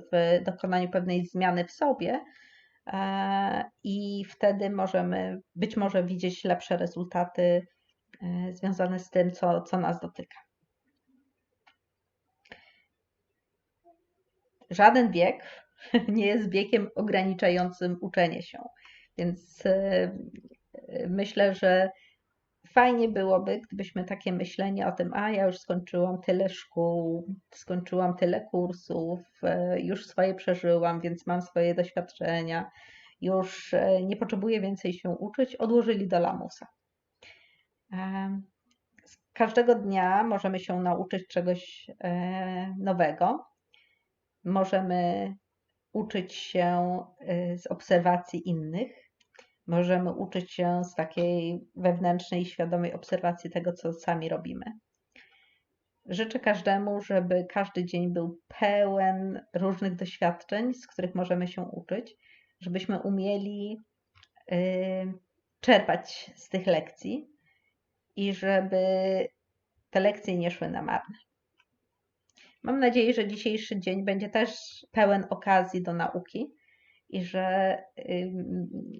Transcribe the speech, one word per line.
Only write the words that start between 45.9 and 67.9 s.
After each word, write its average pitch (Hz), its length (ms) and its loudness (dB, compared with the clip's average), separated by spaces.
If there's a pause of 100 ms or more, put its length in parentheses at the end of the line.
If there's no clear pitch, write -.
uczyć 202 400 -6
się, 175 640 0 (200)
e, 175 380 -2
z 175 100 -12
obserwacji 175 840 2
innych. 165 540 -4 (640)
Możemy 180 460 2
uczyć 180 380 -6
się 180 320 0
z 175 120 -10
takiej 170 800 -2
wewnętrznej, 175 720 0
świadomej 175 480 -2
obserwacji 175 560 -4
tego, 175 240 -2
co 165 200 -6
sami 165 360 -4
robimy. 165 360 -6 (1400)
Życzę 220 340 -6
każdemu, 202 640 0
żeby 180 480 0
każdy 190 360 -2
dzień 175 280 -2
był 170 260 -4 (200)
pełen 196 920 2
różnych 190 420 -2
doświadczeń, 190 800 -2
z - 140 -14
których 180 280 -6
możemy 180 320 0
się 180 140 -8
uczyć, - 540 -8 (440)
żebyśmy 180 420 -4
umieli, 202 760 -2 (720)
y, 185 640 -2 (460)
czerpać - 760 2
z - 140 -20
tych 185 180 -2
lekcji 185 640 -2 (840)